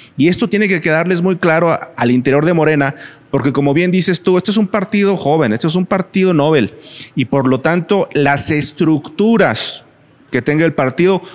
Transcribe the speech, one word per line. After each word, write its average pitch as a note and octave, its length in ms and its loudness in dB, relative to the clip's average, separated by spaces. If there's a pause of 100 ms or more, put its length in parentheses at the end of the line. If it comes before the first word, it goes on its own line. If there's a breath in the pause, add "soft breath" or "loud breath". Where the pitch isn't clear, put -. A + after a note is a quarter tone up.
(160 loud breath)
Y C#3 120 2
esto F#3 200 0
tiene G#3 200 0
que F3+ 120 0
quedarles E3+ 420 0
muy F#3 140 0
claro E3+ 340 2
a-, - 260 -4
al B2 140 0
interior C3 340 2
de F3 100 2
Morena, D3+ 400 2 (360 loud breath)
porque C#3 220 0
como C#3+ 200 0
bien F3 180 0
dices F3+ 320 0
tú, F#3 140 2
este F3+ 140 -2
es G3+ 60 -2
un G#3+ 100 2
partido G3 500 -2
joven, C#3+ 360 0
este A#2+ 160 -2
es D#3+ 80 -2
un F#3 100 -2
partido F#3 480 0
novel, D3 400 2 (400 loud breath)
y C3 120 -2
por C#3 200 0
lo B2+ 140 2
tanto F3 520 0
las C#3+ 380 0
estructuras D#3+ 1300 0 (460)
que B2+ 120 -2
tenga D3+ 220 0
el D#3 100 0
partido E3+ 460 0 (140 loud breath)